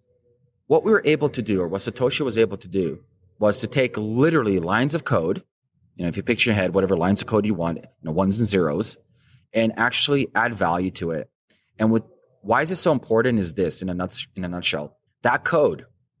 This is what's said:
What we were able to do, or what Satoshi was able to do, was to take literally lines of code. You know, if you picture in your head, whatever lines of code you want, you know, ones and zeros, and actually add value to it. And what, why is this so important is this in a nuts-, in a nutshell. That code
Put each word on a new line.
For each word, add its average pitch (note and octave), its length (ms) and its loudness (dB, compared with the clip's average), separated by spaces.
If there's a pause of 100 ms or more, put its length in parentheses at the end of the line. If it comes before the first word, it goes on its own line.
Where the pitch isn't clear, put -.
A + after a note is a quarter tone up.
(640)
What D3+ 180 4
we G#3+ 80 2
were G3+ 140 4
able D3+ 240 2
to C3 140 -6
do, G2 180 0
or F2 60 -2
what F#2+ 140 -4
Satoshi B2+ 400 -2
was A2+ 180 -2
able G2 180 2
to - 100 -16
do, F2 360 -4 (340)
was G#2 220 2
to A2 80 -4
take B2+ 280 0
literally A2+ 640 2
lines A2+ 360 0
of D#3 80 -4
code. F2+ 400 0 (520)
You F2 80 -8
know, F2 60 -2
if E2 80 -6
you F#2+ 60 -8
picture A#2+ 260 0
in G#2+ 60 2
your G2 80 2
head, F2+ 100 -2
whatever F#2+ 240 2
lines F#2 240 2
of - 60 -10
code G#2 180 2
you G#2+ 80 0
want, E2 240 -4
you - 80 -16 (160)
know, D#2+ 100 -8
ones G2 280 2
and A#2 80 2
zeros, F2+ 500 0 (560)
and A2 240 0
actually B2+ 560 0
add A2+ 220 -2
value F#2 360 -2
to E2+ 200 -6
it. D2+ 180 -6 (480)
And A2 140 2
what, A2+ 160 0 (340)
why A#2 220 2
is D#3+ 60 -4
this F#3 100 -4
so F3 120 2
important A#2 460 2
is F2 160 -2
this F2+ 300 -4
in F#2 60 -4
a F2 40 -6
nuts-, F2+ 420 -6
in F#2 100 -8
a - 20 -6
nutshell. F2 500 -6 (240)
That B2 220 0
code C3 420 0 (340)